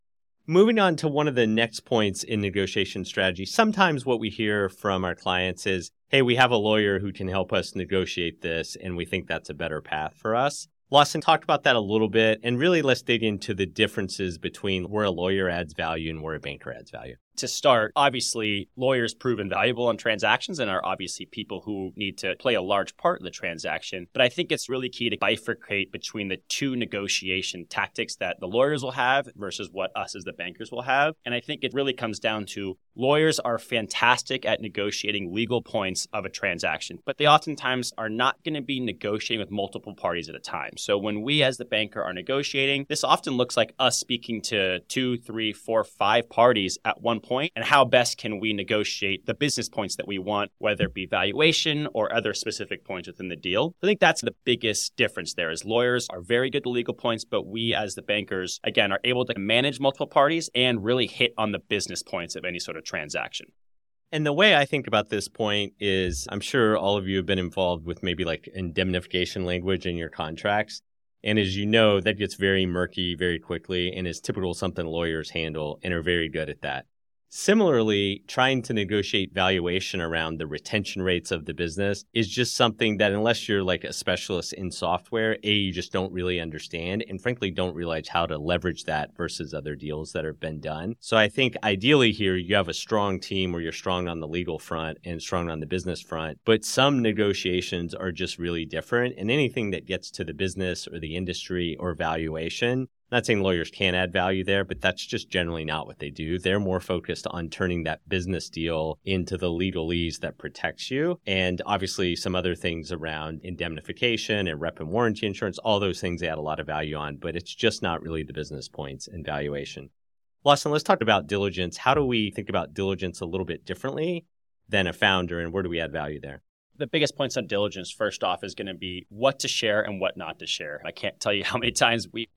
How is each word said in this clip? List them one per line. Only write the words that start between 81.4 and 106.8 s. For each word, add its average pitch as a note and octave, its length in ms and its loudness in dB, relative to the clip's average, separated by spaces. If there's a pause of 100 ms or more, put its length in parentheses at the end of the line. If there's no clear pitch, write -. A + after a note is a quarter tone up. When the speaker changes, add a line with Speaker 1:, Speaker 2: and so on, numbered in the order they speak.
Speaker 1:
the E2 60 -6
business F2 520 -2 (100)
is A2+ 140 2
just A#2+ 260 0
something A2 440 2
that G#2 120 4
unless G#2+ 380 2
you're, G2+ 160 2
like, F2+ 180 0
a - 100 -8
specialist - 600 -2
in F#2 180 -6
software, G#2+ 720 0
A, G#2+ 80 0
you G2+ 220 2
just F2+ 200 -6
don't F#2+ 200 -2
really F2+ 260 -2
understand, E2+ 720 -6
and F#2+ 120 -8
frankly, B2 300 -2
don't F2+ 240 -2
realize E2 320 -4
how E2+ 200 0
to D#2+ 120 -4
leverage E2 460 0
that D2+ 320 -4
versus D#2+ 360 -6
other D2+ 220 -6
deals D2+ 380 -8
that E2 120 -4
have D#2 140 -6
been D#2 220 -8
done. D#2 400 -6
So - 160 0
I G#2+ 120 6
think B2+ 360 0
ideally A2 480 6
here, G2 240 2
you F2+ 180 0
have G2 140 4
a E2+ 40 -2
strong G2+ 460 0
team F#2+ 340 -2
where E2+ 80 -4
you're E2 120 -4
strong F2+ 340 -2
on E2+ 140 -4
the D#2 80 -8
legal E2+ 320 -4
front D#2+ 420 -6
and E2+ 180 -8
strong E2+ 300 -2
on D#2+ 80 -4
the D#2 80 -6
business F2+ 340 -4
front, D#2+ 440 -6
but A2 200 6
some C3+ 380 4
negotiations F#2 920 0
are F#2 160 -4
just F2 260 -6
really E2+ 260 -2
different, A#2+ 540 -2
and G2 100 -4
anything B2 440 0
that E2+ 140 -6
gets F#2 260 -6
to - 100 -8
the E2 120 -8
business F#2 520 -4
or E2 140 -10
the D#2 160 -6
industry F2+ 640 -4
or F2 160 -2
valuation, E2 920 -2 (260)
not B2 140 2
saying G#2 160 4
lawyers F2+ 280 2
can't F#2+ 240 2
add F2+ 180 2
value F#2+ 300 2
there, G2 220 2
but F2+ 160 -8
that's - 260 0
just - 240 -6
generally E2+ 340 -2
not D#2 220 -4
what - 140 -16
they C#2+ 100 -8
do. D#2+ 260 -4
They're F#2 220 2
more F#2 220 0